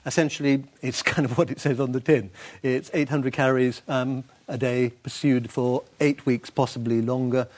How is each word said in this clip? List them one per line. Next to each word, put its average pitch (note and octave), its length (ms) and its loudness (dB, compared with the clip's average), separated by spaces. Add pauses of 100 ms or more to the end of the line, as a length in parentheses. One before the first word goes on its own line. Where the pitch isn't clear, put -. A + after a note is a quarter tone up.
essentially C#3+ 560 0 (200)
it's B2+ 200 -4
kind - 260 0
of A#2 80 -4
what E3+ 140 2
it - 100 -8
says C3+ 200 0
on C3 100 0
the B2+ 100 -2
tin. B2 300 2 (320)
It's C3 320 -2
eight C#3+ 160 0
hundred C3+ 240 0
calories, B2+ 540 2
um, C3 360 -2 (240)
a A#2+ 100 -6
day B2 320 0 (120)
pursued B2+ 480 0
for B2 320 0 (180)
eight D3 260 0
weeks, B2 240 0
possibly A#2 500 0
longer. B2+ 460 0 (120)